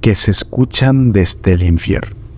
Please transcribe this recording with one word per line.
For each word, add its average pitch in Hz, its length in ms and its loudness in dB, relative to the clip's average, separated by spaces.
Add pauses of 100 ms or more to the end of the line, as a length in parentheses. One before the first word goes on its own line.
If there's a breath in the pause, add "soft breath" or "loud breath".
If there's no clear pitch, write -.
que 107 140 2
se - 160 0
escuchan 131 800 0
desde 95 400 0
el 87 120 2
infierno. - 540 -2 (180)